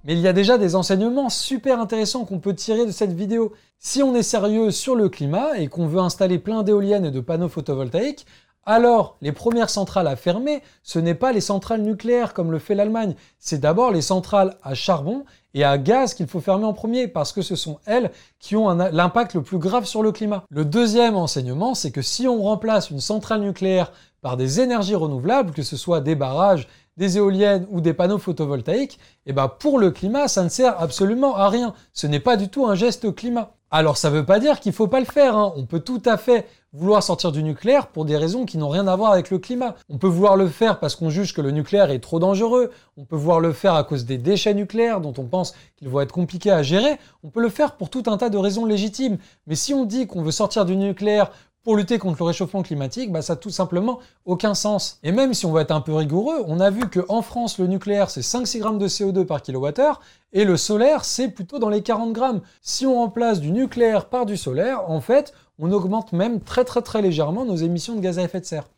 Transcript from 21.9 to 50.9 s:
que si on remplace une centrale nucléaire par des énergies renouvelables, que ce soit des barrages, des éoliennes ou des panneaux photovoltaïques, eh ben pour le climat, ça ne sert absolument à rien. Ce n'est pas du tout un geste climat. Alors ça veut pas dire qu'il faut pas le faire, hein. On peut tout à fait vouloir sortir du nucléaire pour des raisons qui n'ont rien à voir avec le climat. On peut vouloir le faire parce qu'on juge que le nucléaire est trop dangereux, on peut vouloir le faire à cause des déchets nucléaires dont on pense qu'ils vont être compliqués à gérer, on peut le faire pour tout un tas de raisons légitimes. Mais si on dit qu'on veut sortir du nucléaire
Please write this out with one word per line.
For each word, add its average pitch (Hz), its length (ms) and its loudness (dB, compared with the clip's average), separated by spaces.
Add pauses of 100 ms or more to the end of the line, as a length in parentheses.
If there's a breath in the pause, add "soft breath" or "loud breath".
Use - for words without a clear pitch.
que 139 120 -6
si - 240 -4
on 233 160 0
remplace 214 480 0
une 143 100 -8
centrale 214 420 -4
nucléaire 190 500 0 (300 soft breath)
par 127 160 -6
des 135 220 0
énergies 220 340 0
renouvelables, 160 580 0
que 147 100 -6
ce 139 140 -8
soit 165 240 0
des 151 140 0
barrages, 143 520 2 (300 soft breath)
des 190 220 0
éoliennes 196 520 4
ou 175 120 -2
des 165 100 2
panneaux 185 260 0
photovoltaïques, 156 800 -4 (280 soft breath)
eh 135 80 -6
ben 135 140 2
pour 277 300 0
le 190 120 6
climat, 247 380 -2
ça 190 140 0
ne 170 60 0
sert 226 320 2
absolument 214 560 0
à 196 140 4
rien. 233 240 -2 (180 soft breath)
Ce - 140 -6
n'est 147 140 0
pas 240 160 4
du 196 120 -2
tout 269 180 0
un 196 100 2
geste 220 380 0
climat. 233 360 -6 (200)
Alors 156 260 2
ça 160 120 0
veut 147 160 2
pas 196 140 6
dire 277 220 2
qu'il 202 120 -2
faut 220 140 2
pas 262 140 2
le 247 60 -2
faire, 262 300 4
hein. 208 200 2
On 131 100 -6
peut 165 140 -4
tout 247 260 -6
à 220 100 4
fait 240 300 2 (260 loud breath)
vouloir 185 300 2
sortir 175 300 -2
du 151 100 -2
nucléaire 214 460 0
pour 156 160 -6
des 151 120 0
raisons 180 280 -2
qui 170 120 -8
n'ont 147 120 -2
rien 190 180 -2
à 185 80 2
voir 214 160 2
avec 185 200 4
le 190 80 0
climat. 247 360 -4 (140 loud breath)
On 143 100 -8
peut 190 80 0
vouloir 190 300 6
le 190 100 4
faire 202 320 0
parce - 160 -4
qu'on 165 160 -2
juge 185 240 -4
que 165 60 -4
le 139 100 -2
nucléaire 151 400 2
est 131 80 0
trop 165 220 -4
dangereux, 226 500 2 (260 loud breath)
on 143 80 -20
peut 156 120 -8
vouloir 165 240 2
le 165 120 2
faire 185 220 2
à 151 80 4
cause 131 220 -4
des 127 140 -4
déchets 196 360 0
nucléaires 208 460 -2
dont 147 180 -8
on 131 60 -8
pense 165 300 -4 (220 soft breath)
qu'ils 139 120 -14
vont 135 120 0
être 139 120 -2
compliqués 180 400 0
à 160 100 4
gérer, 202 360 2 (260 soft breath)
on 151 60 -14
peut 226 100 -4
le 233 80 2
faire 294 280 0
pour 175 140 -10
tout 254 160 -6
un 214 100 0
tas 240 140 0
de 202 80 0
raisons 202 260 0
légitimes. 214 540 0 (300 loud breath)
Mais 156 80 -2
si - 180 -2
on 262 100 2
dit 220 220 -2
qu'on 175 160 -8
veut 156 80 -2
sortir 202 340 0
du 185 120 0
nucléaire 202 560 2 (320 loud breath)